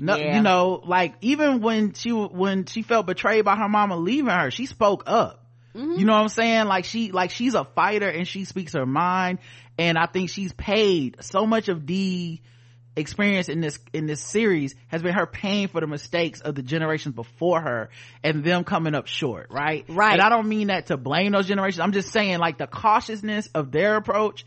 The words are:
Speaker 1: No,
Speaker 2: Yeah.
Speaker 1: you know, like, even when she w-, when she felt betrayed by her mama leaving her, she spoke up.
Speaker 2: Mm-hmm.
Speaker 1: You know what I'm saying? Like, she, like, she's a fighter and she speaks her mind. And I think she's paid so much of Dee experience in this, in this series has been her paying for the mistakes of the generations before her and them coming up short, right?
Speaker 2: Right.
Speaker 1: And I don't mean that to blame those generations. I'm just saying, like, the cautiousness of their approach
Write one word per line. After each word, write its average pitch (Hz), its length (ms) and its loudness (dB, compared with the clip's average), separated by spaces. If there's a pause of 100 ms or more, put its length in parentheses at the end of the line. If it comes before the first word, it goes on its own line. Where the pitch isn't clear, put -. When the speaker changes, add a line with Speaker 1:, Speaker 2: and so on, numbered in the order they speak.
Speaker 1:
No, 185 160 2
Speaker 2:
Yeah. 160 180 0
Speaker 1:
you 214 60 4
know, 185 440 4
like, 175 360 2
even 277 400 2
when 214 320 2
she - 160 -6
w-, 214 200 0
when 190 360 0
she - 160 -8
felt 220 240 0
betrayed 202 400 2
by 202 100 4
her 208 140 0
mama 208 260 2
leaving 214 380 0
her, 156 180 2
she 254 140 -6
spoke 202 400 0
up. - 400 0 (280)
Speaker 2:
Mm-hmm. 294 260 -4
Speaker 1:
You 196 60 4
know 220 80 6
what 214 100 6
I'm 220 60 0
saying? 226 360 2
Like, 190 180 0
she, 226 300 -6
like, 180 180 0
she's 240 240 0
a 156 80 2
fighter 202 460 0
and 165 180 -4
she 190 160 -8
speaks 180 300 -8
her 135 120 0
mind. 180 540 0 (380)
And 165 200 2
I 170 100 2
think 185 220 -4
she's 190 220 -8
paid 196 680 0
so 196 240 0
much 220 240 0
of 160 160 -4
Dee 180 560 -4 (560)
experience 190 520 -2
in 160 120 -2
this, 151 180 -4 (140)
in 156 120 -4
this 151 160 -4
series 185 540 0 (140)
has 165 120 -4
been 175 140 -2
her 185 100 0
paying 202 440 -2
for 165 120 -6
the 156 60 -2
mistakes 151 540 -4
of 151 120 -4
the 139 80 -8
generations 156 540 -4
before 165 460 -2
her 120 280 -4 (360)
and 156 180 0
them 175 220 2
coming 160 280 0
up 135 140 -2
short, 117 440 -6
right? 151 360 -4
Speaker 2:
Right. 202 260 4
Speaker 1:
And 185 80 6
I 208 80 8
don't 226 200 4
mean 214 180 0
that 185 200 -2
to 156 100 -2
blame 151 340 0
those 196 160 2
generations. 190 320 0
I'm 190 140 2
just 196 180 -2
saying, 196 280 0
like, 165 180 -2
the 143 100 -6
cautiousness 214 880 0
of 143 160 -2
their 196 240 2
approach 208 520 -2